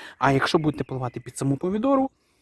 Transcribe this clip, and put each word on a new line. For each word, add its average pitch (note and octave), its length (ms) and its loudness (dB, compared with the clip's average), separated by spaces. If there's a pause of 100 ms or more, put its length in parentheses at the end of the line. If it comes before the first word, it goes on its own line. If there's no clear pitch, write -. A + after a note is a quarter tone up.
(180)
А C3 140 4
якщо C3+ 280 2
будете D3+ 240 -2
поливати B2+ 360 -8
під - 180 -16
саму C#3 200 0
помідору, C4 520 0 (320)